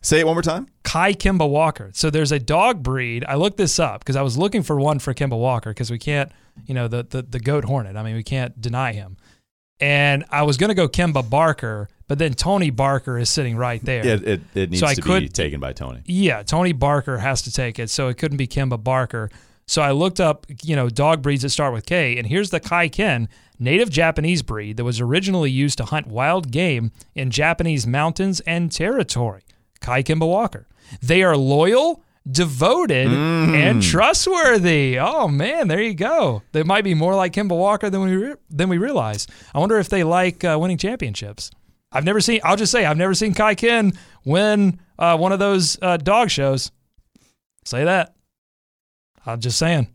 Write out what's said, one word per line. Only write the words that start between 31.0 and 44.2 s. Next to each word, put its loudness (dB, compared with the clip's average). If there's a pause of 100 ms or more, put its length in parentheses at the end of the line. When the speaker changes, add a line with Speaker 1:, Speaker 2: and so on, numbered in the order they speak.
Speaker 2:
They 4
are 6
loyal, 2 (260)
devoted, 2
Speaker 1:
Mm. 2
Speaker 2:
and 4
trustworthy. 2
Oh 0
man, 0
there 0
you -2
go. 0 (120)
They 0
might 2
be 2
more 2
like 0
Kemba 0
Walker 0
than -2
we 0
re-, -2 (140)
than 0
we 2
realize. -2 (260)
I -2
wonder 2
if -2
they 0
like, 0
uh, 2
winning -2
championships. -8 (400)
I've -2
never 2
seen, 2
I'll 4
just 0
say, 2
I've 2
never 2
seen 0
Kai 2
Ken 2 (320)